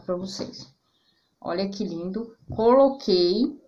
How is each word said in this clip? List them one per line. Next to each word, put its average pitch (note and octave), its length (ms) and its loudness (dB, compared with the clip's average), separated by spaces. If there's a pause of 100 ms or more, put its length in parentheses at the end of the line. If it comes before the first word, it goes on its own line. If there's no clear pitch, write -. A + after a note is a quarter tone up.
pra F#3 80 -4
vocês. - 540 -10 (720)
Olha F#3+ 280 -6
que G3 140 -8
lindo. F#3 540 -8 (180)
Coloquei, A3+ 1120 4